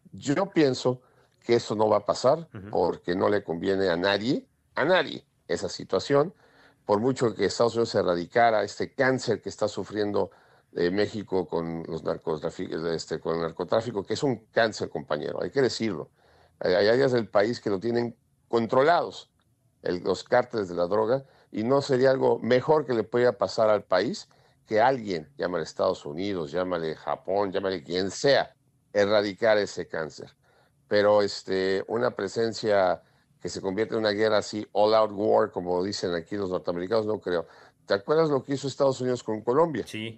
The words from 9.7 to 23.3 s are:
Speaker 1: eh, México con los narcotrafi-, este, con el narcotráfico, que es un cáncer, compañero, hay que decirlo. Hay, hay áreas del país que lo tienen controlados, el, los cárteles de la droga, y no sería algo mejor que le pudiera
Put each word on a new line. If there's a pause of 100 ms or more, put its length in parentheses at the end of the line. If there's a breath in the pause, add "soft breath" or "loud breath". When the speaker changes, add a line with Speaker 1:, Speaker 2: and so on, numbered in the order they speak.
Speaker 1:
eh,
México
con
los
narcotrafi-,
este,
con
el
narcotráfico,
que
es
un
cáncer,
compañero,
hay
que
decirlo. (500 soft breath)
Hay,
hay
áreas
del
país
que
lo
tienen (300)
controlados, (540)
el,
los
cárteles
de
la
droga, (280 soft breath)
y
no
sería
algo
mejor
que
le
pudiera